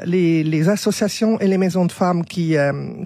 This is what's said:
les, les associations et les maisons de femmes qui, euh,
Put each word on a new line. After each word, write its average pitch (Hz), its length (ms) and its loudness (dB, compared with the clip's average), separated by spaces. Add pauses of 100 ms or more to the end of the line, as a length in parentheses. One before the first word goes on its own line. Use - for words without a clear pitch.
les, 170 380 2
les 156 260 2
associations 214 720 0
et 202 80 0
les 190 100 2
maisons 180 280 2
de 175 60 0
femmes 180 320 0
qui, 160 340 -2
euh, 143 480 -2